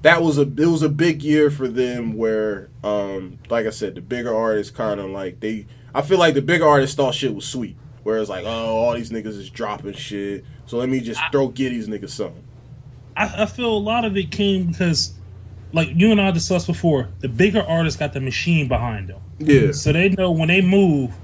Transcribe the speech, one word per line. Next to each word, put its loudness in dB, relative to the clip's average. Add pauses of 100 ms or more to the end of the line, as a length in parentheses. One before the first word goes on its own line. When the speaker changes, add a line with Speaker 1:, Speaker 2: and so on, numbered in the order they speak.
Speaker 1:
that 6
was 2
a, 4
it 0 (100)
was 2
a 2
big 0
year 4
for -4
them -2
where, -2 (140)
um, -4 (100)
like 0
I -2
said, -6
the -14
bigger -4
artists -2
kinda, -4
like, -8
they, -6 (300)
I 0
feel 2
like 6
the 2
bigger 2
artists 4
thought 2
shit -2
was -10
sweet, -8 (260)
where 0
it's -2
like, -6
"Oh, -4 (260)
all 2
these -8
niggas -6
is -12
dropping -8
shit, -8 (220)
so -10
let -2
me 0
just -6
Speaker 2:
I -6
Speaker 1:
throw, 2
get -4
these -6
niggas -8
something." -10 (720)
Speaker 2:
I, -2
I 2
feel -4
a 0
lot -2
of -2
it -4
came 0
because, -2 (580)
like, 0
you 6
and 4
I 2
discussed 0
before, 0 (140)
the -4
bigger 4
artists 0
got -4
the -6
machine 0
behind -2
them. -14 (180)
Speaker 1:
Yeah. 6
Speaker 2:
So 0
they 4
know 2
when 2
they 4
move 4 (100)